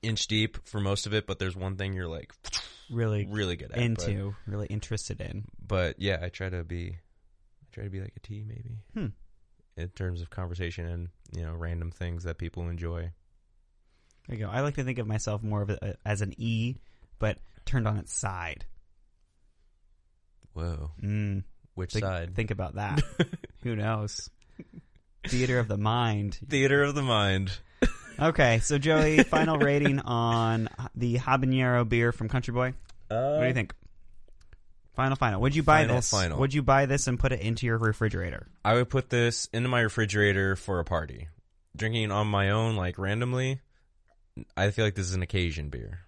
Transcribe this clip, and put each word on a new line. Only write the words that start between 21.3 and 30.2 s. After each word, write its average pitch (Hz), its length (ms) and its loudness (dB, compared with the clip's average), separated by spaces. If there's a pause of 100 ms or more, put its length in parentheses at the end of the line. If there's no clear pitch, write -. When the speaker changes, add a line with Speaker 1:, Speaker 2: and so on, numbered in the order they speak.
Speaker 1:
Which 92 180 -6
Speaker 2:
Think, 107 120 0
Speaker 1:
side? 90 300 -4
Speaker 2:
think 110 160 -2
about 90 260 -4
that. 101 260 0 (300)
Speaker 1:
<laughs> - 300 -16
Speaker 2:
Who 117 140 -4
knows? 107 540 -4 (960)
Theater 123 320 2
of 113 100 2
the 104 80 -2
mind. 107 640 2 (100)
Speaker 1:
Theater 139 360 4
of 143 100 0
the 143 80 0
mind. 98 560 2 (240)
<laughs> - 60 4 (300)
Speaker 2:
Okay, 135 420 6
so 147 180 2
Joey, 156 460 6
final 160 340 2
Speaker 1:
<laughs> - 0 -
Speaker 2:
rating 143 420 4
on 117 680 2 (240)